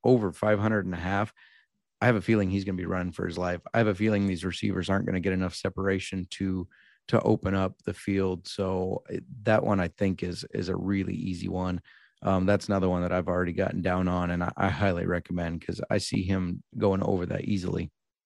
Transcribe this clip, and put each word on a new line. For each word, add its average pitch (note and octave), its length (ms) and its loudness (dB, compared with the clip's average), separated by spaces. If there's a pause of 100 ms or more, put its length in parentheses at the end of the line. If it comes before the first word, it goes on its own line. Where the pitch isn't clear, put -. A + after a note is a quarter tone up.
over A2+ 280 4
five G#2+ 280 2
hundred G#2 260 2
and F2+ 100 -4
a - 20 -4
half. G2 340 -2 (680)
I G#2+ 40 4
have A#2+ 100 6
a G2+ 60 0
feeling G#2 280 2
he's G2 140 0
gonna F#2 140 -4
be F2+ 80 -4
running F2+ 260 -2
for F#2 160 -4
his E2+ 100 -6
life. F2 240 -2 (120)
I A2+ 60 2
have A2 80 6
a G#2 80 4
feeling G2+ 300 2
these F#2 200 0
receivers F#2 440 -2
aren't G2 160 2
gonna F#2 140 0
get F#2 140 0
enough F#2 220 0
separation F#2+ 760 -2
to, F#2 360 -4 (420)
to A#2+ 120 4
open G#2 320 2
up F#2+ 220 0 (100)
the F2+ 80 -2
field. F#2+ 540 -2
So F#2 640 -4
it, - 140 -8 (200)
that A2 200 6
one G2+ 160 2
I F2 100 0
think F#2+ 340 -2
is, F2 300 -6
is F#2 160 -2
a F#2 60 -2
really F#2+ 380 -2
easy F2 360 -4
one. F2+ 320 -2 (400)
Um, F#2+ 240 2
that's G2+ 220 4
another F#2+ 220 2
one F2+ 140 0
that F2 100 0
I've F2+ 160 0
already F2 240 0
gotten F#2 280 -2
down F#2 260 0
on, F2+ 240 0
and F2 120 -2
I, - 140 -2
I F#2+ 120 2
highly F#2 360 0
recommend F2 600 -4
'cause - 140 -6 (100)
I G#2 100 2
see - 240 -2
him F#2 400 -2 (140)
going G2 260 2
over F2+ 240 0
that - 180 -4
easily. F#2 460 -2 (340)